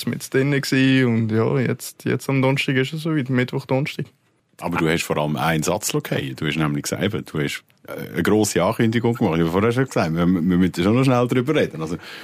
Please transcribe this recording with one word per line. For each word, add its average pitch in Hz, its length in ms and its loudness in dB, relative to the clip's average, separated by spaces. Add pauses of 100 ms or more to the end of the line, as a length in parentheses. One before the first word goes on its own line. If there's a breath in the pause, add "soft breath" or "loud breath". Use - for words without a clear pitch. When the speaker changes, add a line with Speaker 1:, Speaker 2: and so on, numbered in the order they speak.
Speaker 1:
mit - 260 -6
drin 135 200 2
gewesen. 135 540 4
Und 113 260 2
ja, 113 260 2
jetzt, 123 480 -4
jetzt 131 240 -2
am 135 100 2
Donnerstag 135 360 0
ist 131 180 0
es 156 80 -8
soweit, 156 260 -2
Mittwoch, 127 380 -2
Donnerstag. - 400 -2 (540)
Speaker 2:
Aber 85 180 -4
du 82 100 2
hast 82 140 2
vor - 160 -4
allem 76 180 -2
einen 80 260 0
Satz - 280 -2
fallen. 143 440 -4
Du - 120 -6
hast 76 100 -2
nämlich 73 280 -2
gesagt, - 180 -4
eben, 87 220 -2
du - 160 -6
hast 71 220 -4 (260)
äh, - 240 -12
eine 85 100 -2
grosse 101 400 2
Ankündigung 113 520 2
gemacht. 110 220 2
Ich 82 60 4
habe 82 80 2
vorher 101 220 2
schon 131 140 0
gesagt, 82 280 -2
wir, 87 120 2
wir 90 320 2
müssen 90 240 2
schon 104 120 4
noch 131 100 2
schnell 123 220 2
drüber 127 280 0
reden. 143 260 -2
Also, 160 160 -6 (280 loud breath)